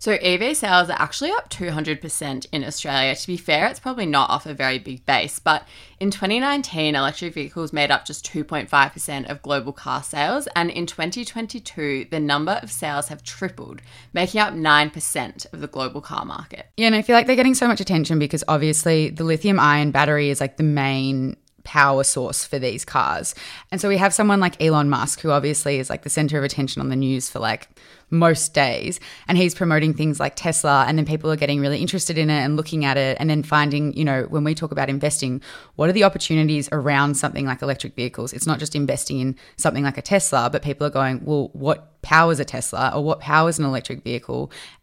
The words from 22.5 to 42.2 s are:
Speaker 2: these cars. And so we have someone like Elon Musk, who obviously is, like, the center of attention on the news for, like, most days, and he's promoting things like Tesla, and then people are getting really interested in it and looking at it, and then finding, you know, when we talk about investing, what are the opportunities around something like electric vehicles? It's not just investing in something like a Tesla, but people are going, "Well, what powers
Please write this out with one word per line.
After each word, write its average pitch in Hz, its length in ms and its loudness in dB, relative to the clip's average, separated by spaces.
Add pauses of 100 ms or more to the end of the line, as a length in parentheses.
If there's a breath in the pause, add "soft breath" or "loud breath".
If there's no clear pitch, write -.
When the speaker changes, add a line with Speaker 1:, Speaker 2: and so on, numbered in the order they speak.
Speaker 2:
these 127 260 -4
cars. 85 500 -2 (380 loud breath)
And 190 80 -4
so 208 80 0
we 196 80 2
have 196 180 2
someone 202 260 4
like 180 220 0
Elon 151 260 4
Musk, 120 320 0
who 160 100 -2
obviously 143 480 0
is, 131 120 -6
like, - 120 -6
the 143 80 -10
center 151 280 0
of 139 60 0
attention 139 360 -4
on 131 100 -4
the 131 60 -2
news 131 320 0
for, - 120 -10
like, 110 280 -4 (420 loud breath)
most 165 440 4
days, 139 460 0 (260 loud breath)
and 180 100 4
he's 180 180 4
promoting 156 380 2
things 151 280 0
like 143 160 -4
Tesla, 143 500 2
and 151 100 2
then 156 100 2
people 156 260 -2
are 156 40 0
getting 143 240 0
really 143 180 0
interested 175 380 -2
in 156 140 2
it 147 120 2
and 147 140 0
looking 156 280 -2
at 135 120 2
it, 135 220 2
and 156 100 0
then 151 140 2
finding, 147 540 2
you 156 80 0
know, 135 240 0
when 151 160 -2
we 156 100 0
talk 156 160 -6
about 143 180 -2
investing, 139 520 -2 (360 loud breath)
what 156 120 2
are 185 40 2
the 196 120 6
opportunities 156 640 2
around 143 460 2
something 143 280 -4
like 131 160 -4
electric 135 360 -6
vehicles? 120 360 -6
It's - 140 -6
not 160 140 0
just 151 160 -6
investing 135 420 -2
in 131 180 -2 (200 loud breath)
something 143 260 0
like 139 160 -2
a - 40 -10
Tesla, 135 500 0
but 143 100 -2
people 147 240 -2
are 143 40 -2
going, 131 340 -2
"Well, 147 300 -2
what 151 480 -4
powers 165 360 6